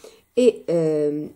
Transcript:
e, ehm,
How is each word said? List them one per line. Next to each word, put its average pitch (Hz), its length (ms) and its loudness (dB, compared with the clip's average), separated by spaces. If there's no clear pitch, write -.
e, 247 320 2
ehm, 151 720 -2